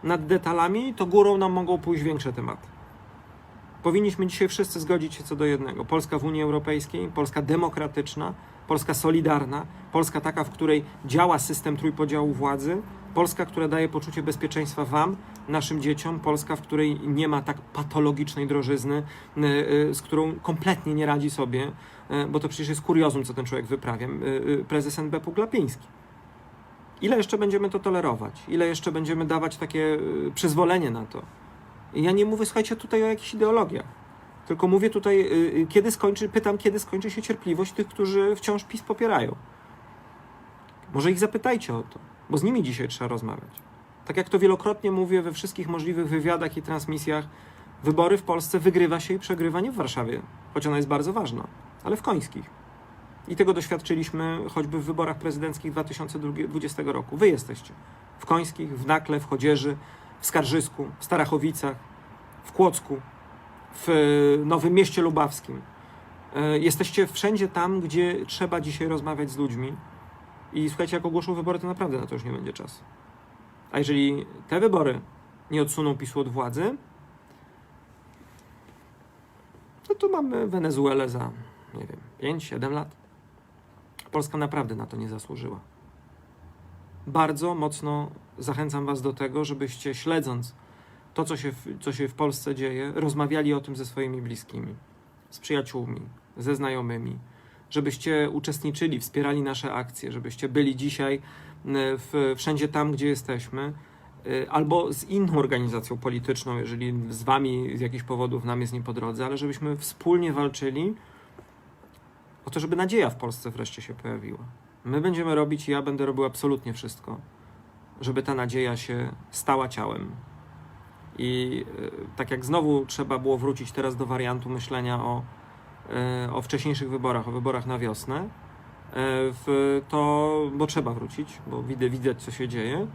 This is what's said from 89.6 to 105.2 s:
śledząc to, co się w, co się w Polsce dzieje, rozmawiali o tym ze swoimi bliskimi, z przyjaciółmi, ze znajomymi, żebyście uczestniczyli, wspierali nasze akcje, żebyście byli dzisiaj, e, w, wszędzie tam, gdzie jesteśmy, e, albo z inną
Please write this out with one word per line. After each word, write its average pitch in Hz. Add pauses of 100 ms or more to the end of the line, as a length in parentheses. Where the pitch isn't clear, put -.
śledząc 131 (600)
to, 160
co 156
się 131
w, -
co 143
się 135
w 123
Polsce 143
dzieje, 131
rozmawiali 147
o 143
tym 139
ze 131
swoimi 127
bliskimi, 117 (560)
z -
przyjaciółmi, 123 (360)
ze 135
znajomymi, 123 (520)
żebyście 151
uczestniczyli, 147
wspierali 143
nasze 135
akcje, 123
żebyście 123
byli 135
dzisiaj, 139
e, 139 (540)
w, 135
wszędzie 147
tam, 151
gdzie 139
jesteśmy, 135 (540)
e, 131
albo 156
z -
inną 190